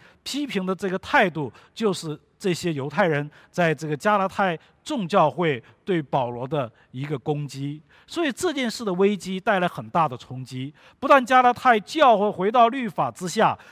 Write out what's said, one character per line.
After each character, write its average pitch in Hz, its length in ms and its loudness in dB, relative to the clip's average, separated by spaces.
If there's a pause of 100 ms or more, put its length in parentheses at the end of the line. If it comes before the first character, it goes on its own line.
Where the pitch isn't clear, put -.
(220)
批 285 240 -6
评 196 180 -4
的 185 100 -4
这 190 140 -6
个 185 100 -4
态 226 300 2
度， 143 240 -6 (220)
就 214 180 0
是 156 260 -8 (200)
这 190 160 -2
些 175 180 -4
犹 139 160 -4
太 165 180 2
人 147 240 0 (200)
在 165 240 0
这 156 120 -10
个 151 80 -4
加 208 220 0
拉 190 100 0
太 185 320 -2 (240)
众 247 240 -6
教 165 240 4
会 143 320 -2 (220)
对 175 160 -2
保 131 300 -4
罗 120 180 -10
的 135 220 -4 (200)
一 127 140 -10
个 143 140 -6
攻 147 280 -6
击。 143 360 -10 (240)
所 339 180 -4
以 285 80 -2
这 359 180 -4
件 262 200 -2
事 - 120 -8
的 208 120 -4
危 196 200 2
机 185 240 -8
带 190 220 0
来 180 80 0
很 117 220 -12
大 160 180 2
的 127 80 -12
冲 127 260 -14
击， 131 300 -10 (260)
不 - 80 -6
但 277 180 6
加 254 180 4
拉 247 100 6
太 240 280 4
教 269 360 4
会 202 140 2
回 185 200 -2
到 233 180 6
律 247 200 -4
法 151 220 -2
之 180 180 -8
下， 165 300 2 (140)